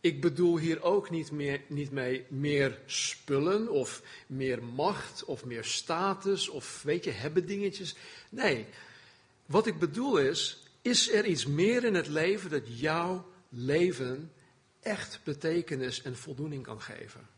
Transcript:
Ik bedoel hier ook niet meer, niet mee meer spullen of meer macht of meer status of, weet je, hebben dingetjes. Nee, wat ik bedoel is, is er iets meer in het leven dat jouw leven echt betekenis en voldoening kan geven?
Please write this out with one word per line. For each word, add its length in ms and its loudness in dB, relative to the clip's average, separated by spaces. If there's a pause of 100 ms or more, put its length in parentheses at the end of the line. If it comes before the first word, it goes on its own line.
Ik 200 2
bedoel 380 4
hier 240 0
ook 280 4
niet 200 -4
meer, 360 -2
niet 240 -4
mee 380 -2
meer 580 2
spullen 840 0
of 340 -2 (240)
meer 380 -2
macht 600 -2
of 200 -6
meer 200 -6
status 840 0
of, 340 -10
weet 220 0
je, 60 0
hebben 360 0
dingetjes. 480 -4 (340)
Nee, 380 0 (800)
wat 200 4
ik 120 -2
bedoel 400 2
is, 460 0 (180)
is 300 4
er 140 6
iets 200 2
meer 380 4
in 100 4
het 140 2
leven 420 0
dat 300 -4
jouw 460 0 (220)
leven 840 0 (480)
echt 440 -6
betekenis 760 -2
en 140 -8
voldoening 460 -8
kan 200 -10
geven? 560 -14